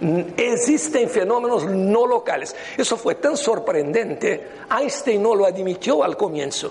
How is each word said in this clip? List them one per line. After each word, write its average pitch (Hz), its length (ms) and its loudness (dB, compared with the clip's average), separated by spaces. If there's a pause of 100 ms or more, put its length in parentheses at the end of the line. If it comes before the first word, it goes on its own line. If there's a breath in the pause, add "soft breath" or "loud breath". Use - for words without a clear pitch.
(360)
Existen 240 720 2
fenómenos 220 560 0
no 196 420 2
locales. 226 480 0 (220 loud breath)
Eso 233 220 0
fue 175 160 0
tan 294 200 0
sorprendente, 180 1120 0 (320 loud breath)
Einstein 233 440 0
no 226 120 4
lo 196 120 4
admitió 185 580 0
al 170 140 -2
comienzo. 147 520 -4